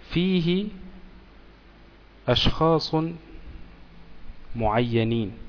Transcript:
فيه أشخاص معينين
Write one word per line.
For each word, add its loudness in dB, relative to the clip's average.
فيه 2
أشخاص 4
معينين 2